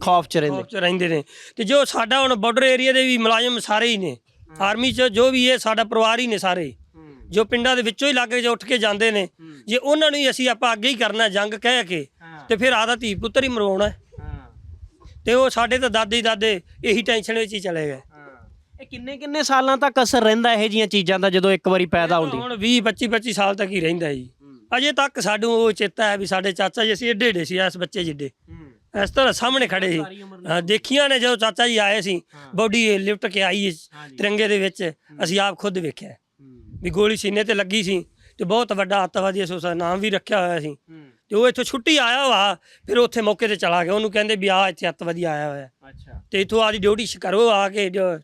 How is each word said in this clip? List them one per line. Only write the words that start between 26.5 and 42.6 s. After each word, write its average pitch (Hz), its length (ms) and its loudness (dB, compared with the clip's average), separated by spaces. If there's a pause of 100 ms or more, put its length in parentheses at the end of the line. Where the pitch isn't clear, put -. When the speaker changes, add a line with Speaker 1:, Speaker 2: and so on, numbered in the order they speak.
Speaker 2:
ਚਾਚਾ 196 320 -2
ਜੀ 220 80 0
ਅਸੀਂ 233 180 -2
ਏਡੇ 233 180 0
ਏਡੇ 175 160 -2
ਸੀ, 180 140 -4
ਇਸ 185 180 -2
ਬੱਚੇ 180 280 -6
ਜਿੱਡੇ। 147 260 -8 (200)
Speaker 1:
ਹੂੰ। 165 520 -10
Speaker 2:
ਇਸ 190 80 -2
ਤਰ੍ਹਾਂ 262 220 2
ਸਾਹਮਣੇ 254 340 0
ਖੜੇ 190 260 -2
ਸੀ। 165 60 0
Speaker 1:
ਸਾਰੀ 190 240 -8
ਉਮਰ 190 280 -14
Speaker 2:
ਹਾਂ, 175 120 0
ਦੇਖੀਆਂ 220 460 2
ਨੇ 269 100 2
ਜਦੋਂ 247 180 2
ਚਾਚਾ 220 320 0
ਜੀ 233 80 2
ਆਏ 208 240 2
ਸੀ, 185 220 -4 (120)
Speaker 1:
ਹਾਂ। 143 220 -12
Speaker 2:
ਬਾਡੀ 214 420 2
ਲਿਫਟ 196 280 -4
ਕੇ 196 160 0
ਆਈ 196 240 0
ਇਸ 165 300 -8
Speaker 1:
ਹਾਂਜੀ। 147 200 -20
Speaker 2:
ਤਿਰੰਗੇ 208 320 0
ਦੇ 208 100 2
ਵਿੱਚ, 190 340 -4 (180)
Speaker 1:
ਹੂੰ। 147 140 -6
Speaker 2:
ਅਸੀਂ 185 160 0
ਆਪ 196 180 -2
ਖੁਦ 196 200 -4
ਵੇਖਿਆ 160 320 -8
Speaker 1:
ਹੂੰ। 127 520 -20 (200)
Speaker 2:
ਵੀ 180 80 -4
ਗੋਲੀ 208 260 2
ਸੀਨੇ 208 280 -2
ਤੇ 220 100 0
ਲੱਗੀ 202 280 0
ਸੀ 180 220 -2 (340)
ਤੇ 220 60 -4
ਬਹੁਤ 220 280 0
ਵੱਡਾ 196 320 0
ਅੱਤਵਾਦੀ 190 380 -2
ਉਸ 175 200 -6
ਦਾ 175 120 -2
ਨਾਮ 175 260 -2
ਵੀ 214 100 -2
ਰੱਖਿਆ 190 360 0
ਹੋਇਆ 175 140 -2
ਸੀ। 151 80 -8
Speaker 1:
ਹੂੰ। 151 400 -16 (200)
Speaker 2:
ਤੇ 202 80 -4
ਉਹ 240 120 4
ਇੱਥੋਂ 247 160 -2
ਛੁੱਟੀ 302 320 0
ਆਇਆ 262 320 2
ਵਾ, 202 280 2 (300)